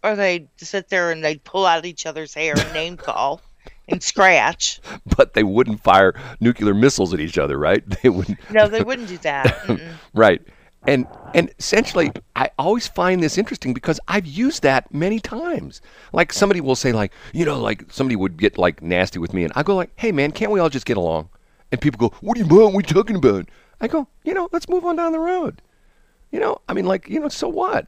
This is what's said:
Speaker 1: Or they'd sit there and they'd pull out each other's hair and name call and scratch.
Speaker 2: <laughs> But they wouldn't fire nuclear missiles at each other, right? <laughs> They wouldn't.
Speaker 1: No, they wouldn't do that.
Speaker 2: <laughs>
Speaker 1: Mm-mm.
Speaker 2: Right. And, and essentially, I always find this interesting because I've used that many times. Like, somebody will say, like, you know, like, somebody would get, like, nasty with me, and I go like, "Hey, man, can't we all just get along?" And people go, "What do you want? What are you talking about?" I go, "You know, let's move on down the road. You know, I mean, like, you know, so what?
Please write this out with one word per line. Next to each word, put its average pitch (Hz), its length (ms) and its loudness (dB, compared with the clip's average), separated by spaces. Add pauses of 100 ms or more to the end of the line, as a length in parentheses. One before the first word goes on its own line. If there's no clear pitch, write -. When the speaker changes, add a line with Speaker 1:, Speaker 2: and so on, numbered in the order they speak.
Speaker 1:
Or 214 120 0
they'd 180 420 -2
sit 185 320 -10
there 175 220 0
and 160 120 -6
they'd 156 200 -4
pull 190 240 -2
out 165 180 0
each 170 220 -10
other's 156 260 -12
hair 151 240 -4
and - 160 -2
name 165 240 -8
call 139 440 -4 (460)
and 175 140 -4
scratch. 170 800 2 (120)
Speaker 2:
<laughs> - 120 -18 (100)
But - 200 4
they 110 80 4
wouldn't 107 380 0
fire 95 340 6 (240)
nuclear 107 340 2
missiles 101 400 2
at 85 60 -4
each 78 180 -4
other, 71 220 0
right? 82 300 2
<laughs> 98 120 -8
They 131 80 6
wouldn't. 95 300 -2 (100)
Speaker 1:
No, 214 180 6
they 214 160 -2
wouldn't 240 240 -6
do 180 120 -14
that. 143 260 -2
Speaker 2:
<laughs> - 220 0
Speaker 1:
Mm-mm. 165 260 -6 (220)
Speaker 2:
Right. 104 260 6 (460)
And, 135 180 2 (300)
and 170 240 2
essentially, 185 520 0 (240)
I 143 220 0
always 202 300 -2
find 180 340 0
this 156 160 0
interesting 202 340 -4
because 139 360 -2
I've 185 180 -2
used 214 380 -4
that 135 280 2
many 190 280 -2
times. 247 600 -8 (320)
Like, 165 220 0
somebody 196 260 2
will 135 160 0
say, 127 160 0
like, 107 220 0 (200)
you 165 120 0
know, 143 160 -2
like, 107 300 -4
somebody 131 240 -2
would 92 200 -2
get, 98 220 0
like, 90 240 0
nasty 90 380 -2
with 82 120 -6
me, 92 120 -2
and 80 120 -4
I 139 60 -2
go 196 140 0
like, 180 200 -4
"Hey, 226 160 -2
man, 147 200 0
can't 214 200 -4
we 202 80 2
all 165 100 2
just 135 180 -6
get 117 100 0
along?" 82 320 -2 (420)
And 131 80 -4
people 127 200 0
go, 117 220 0
"What 214 120 -4
do 240 60 -4
you 190 80 0
want? 202 260 8
What 196 100 0
are - 40 -6
you 147 80 0
talking 196 200 2
about?" 104 320 2 (320)
I 226 80 -4
go, 294 200 -2 (160)
"You 339 100 -4
know, 349 180 -4
let's 339 160 -6
move 349 160 -2
on 349 120 -2
down 330 160 -2
the 320 80 -4
road. 339 420 -4 (680)
You 302 80 -6
know, 440 180 -2 (100)
I - 60 -6
mean, 190 120 -2
like, 190 220 -2
you - 120 -4
know, 294 100 -6
so - 180 -6
what? 349 400 -4